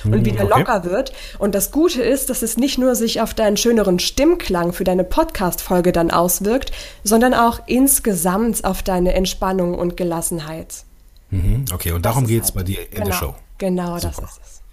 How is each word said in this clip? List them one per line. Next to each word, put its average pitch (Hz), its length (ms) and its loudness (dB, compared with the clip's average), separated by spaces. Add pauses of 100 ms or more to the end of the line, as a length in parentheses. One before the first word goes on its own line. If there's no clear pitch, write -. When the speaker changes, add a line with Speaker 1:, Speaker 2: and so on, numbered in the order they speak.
Speaker 1:
und 214 160 2
Speaker 2:
Mhm, - 40 4
Speaker 1:
wieder 220 220 0
Speaker 2:
okay. 214 120 4
Speaker 1:
locker 202 260 0
wird. 220 280 -2 (260)
Und 202 160 0
das 196 160 -2
Gute 285 320 2
ist, 269 280 0
dass - 100 -4
es 226 160 -4
nicht 269 220 0
nur 254 160 4
sich 226 260 0
auf 220 140 -2
deinen 208 240 2
schöneren 202 400 4
Stimmklang 202 760 0
für - 120 -4
deine 185 200 2
Podcast-Folge 180 880 0
dann 170 180 2
auswirkt, 196 640 0 (320)
sondern 226 300 4
auch 233 320 2
insgesamt 220 1000 2
auf 185 180 -2
deine 180 300 2
Entspannung 185 640 0
und 175 240 -4
Gelassenheit. 165 800 -6 (520)
Speaker 2:
Mhm, 101 460 0
okay, 85 180 -4
und 85 140 0
Speaker 1:
Das 113 80 0
Speaker 2:
darum 131 100 2
Speaker 1:
ist 110 60 0
Speaker 2:
geht's 113 160 0
Speaker 1:
halt - 80 -4
Speaker 2:
bei 95 80 -4
dir 92 220 -4
in - 80 -16
Speaker 1:
Genau, 208 120 -6
Speaker 2:
der 190 80 -2
Show. - 220 -4 (240)
Speaker 1:
genau, 180 400 -4
das 170 180 -6
Speaker 2:
Super. - 120 -10
Speaker 1:
ist - 120 -20 (320)